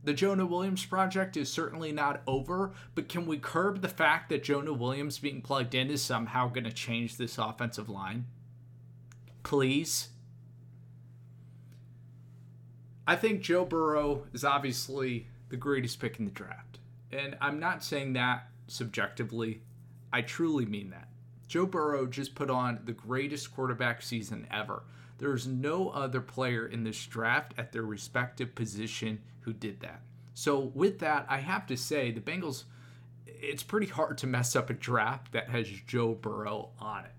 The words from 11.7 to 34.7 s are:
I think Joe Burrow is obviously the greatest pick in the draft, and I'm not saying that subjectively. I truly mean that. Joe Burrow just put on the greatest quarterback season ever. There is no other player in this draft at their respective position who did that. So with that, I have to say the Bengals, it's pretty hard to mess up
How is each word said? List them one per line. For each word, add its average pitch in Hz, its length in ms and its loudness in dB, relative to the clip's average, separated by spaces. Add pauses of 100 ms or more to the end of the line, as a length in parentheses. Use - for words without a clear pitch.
I 160 80 8
think 202 280 4
Joe 180 220 6
Burrow 151 680 4
is 131 120 -4
obviously 135 840 2 (220)
the 131 60 -6
greatest 127 440 0
pick - 180 -2
in 117 60 -2
the 101 80 -2
draft, - 480 -12 (320)
and 139 280 -4
I'm 147 200 2
not 170 240 0
saying 135 300 0
that 123 340 2 (180)
subjectively. 113 960 -2 (500)
I 123 100 4
truly 151 440 2
mean 101 240 -4
that. 87 180 -16 (400)
Joe 180 180 4
Burrow 151 400 2
just 131 280 -6
put 143 140 -2
on 123 380 2
the 117 80 -4
greatest 131 600 -4
quarterback 123 460 0
season 110 500 -4
ever. 107 340 -4 (340)
There 139 160 0
is 120 120 -2
no 147 440 0
other 131 320 -2
player 123 440 0
in 117 160 -2
this 110 220 -4
draft 120 540 2
at 117 140 -6
their 117 100 -2
respective 120 720 -2
position 110 680 -2 (200)
who 113 120 -4
did 107 280 -6
that. 85 200 -10 (320)
So 143 260 4
with 143 420 2
that, 151 280 2
I 135 80 2
have 180 300 -2
to 127 100 -2
say 127 340 0
the 113 120 -4
Bengals, 160 420 -4 (600)
it's - 360 -6
pretty 208 260 2
hard 156 300 0
to - 80 -2
mess 123 300 2
up 123 140 4